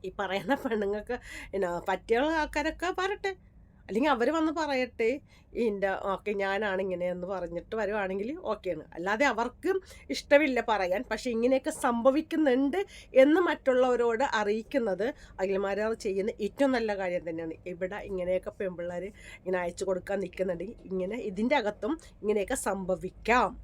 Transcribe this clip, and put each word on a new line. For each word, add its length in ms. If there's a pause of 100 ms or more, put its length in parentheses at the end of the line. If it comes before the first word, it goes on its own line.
ഈ 140
പറയുന്ന 440
പെണ്ണുങ്ങൾക്ക് 540 (340)
പിന്നെ 180 (200)
പറ്റിയ 300 (200)
ആൾക്കാരൊക്കെ 500 (100)
വരട്ടെ, 320 (580)
അല്ലെങ്കിൽ 260
അവർ 200
വന്ന് 240
പറയട്ടെ, 500 (440)
"ഇതിൻ്റെ 380 (220)
ഓക്കെ 180 (120)
ഞാനാണ് 400
ഇങ്ങനെയെന്ന്" 440
പറഞ്ഞിട്ട് 500
വരുവാണെങ്കിൽ 520 (240)
ഓക്കെയാണ്. 320 (120)
അല്ലാതെ 360
അവർക്ക് 400 (380)
ഇഷ്ടമില്ല 580
പറയാൻ, 320 (100)
പക്ഷെ 260
ഇങ്ങനെയൊക്കെ 360 (120)
സംഭവിക്കുന്നുണ്ട് 960 (420)
എന്ന് 260
മറ്റുള്ളവരോട് 760 (160)
അറിയിക്കുന്നത് 680 (340)
അഖിൽമാരാർ 520 (120)
ചെയ്യുന്ന 360
ഏറ്റവും 320
നല്ല 260
കാര്യം 300
തന്നെയാണ്. 280 (100)
ഇവിടെ 340 (100)
ഇങ്ങനെയൊക്കെ 500
പെൺപിള്ളേർ 440 (360)
ഇങ്ങനെ 240
അയച്ചു 260
കൊടുക്കാൻ 300
നിൽക്കുന്നുണ്ടെങ്കിൽ 600 (120)
ഇങ്ങനെ 260 (120)
ഇതിൻ്റെ 260
അകത്തും 380 (280)
ഇങ്ങനെയൊക്കെ 360 (100)
സംഭവിക്കാം 840 (140)